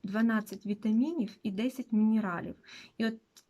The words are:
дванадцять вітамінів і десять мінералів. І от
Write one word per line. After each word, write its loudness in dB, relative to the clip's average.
дванадцять 0
вітамінів 0
і -4
десять -4
мінералів. 2
І -2
от -2